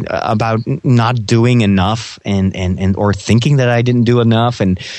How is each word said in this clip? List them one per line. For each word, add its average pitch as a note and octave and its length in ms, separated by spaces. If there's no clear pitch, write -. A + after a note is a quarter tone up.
about A2+ 560
n-, C#3 200
not A#2+ 400
doing A#2+ 360
enough G2+ 640
and, F#2+ 320
and, F#2 240
and, F#2+ 160
or G#2 180
thinking A#2+ 440
that B2+ 100
I A#2+ 140
didn't B2 240
do B2 160
enough. A#2 400
And, F#2 180